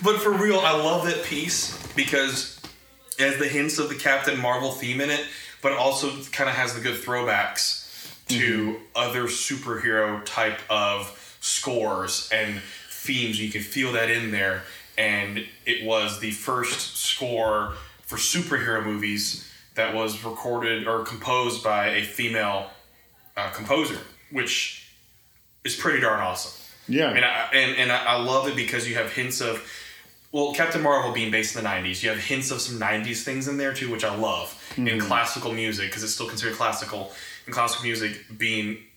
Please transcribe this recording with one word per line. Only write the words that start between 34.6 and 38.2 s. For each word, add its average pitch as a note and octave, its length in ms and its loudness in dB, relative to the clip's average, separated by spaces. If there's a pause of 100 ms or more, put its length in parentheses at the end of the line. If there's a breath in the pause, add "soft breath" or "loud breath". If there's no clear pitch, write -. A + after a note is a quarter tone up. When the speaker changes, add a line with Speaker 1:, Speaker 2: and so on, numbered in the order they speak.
Speaker 1:
in B2+ 80 2
Speaker 2:
Mm-hmm. A2+ 220 2
Speaker 1:
classical A#2 460 0
music, G#2+ 380 -2
'cause G#2+ 120 -6
it's A2 120 -2
still A2+ 120 -4
considered A2+ 280 -4
classical, G#2 580 -2 (320 loud breath)
and B2 80 -10
classical A#2+ 320 0
music G#2+ 340 -2 (160)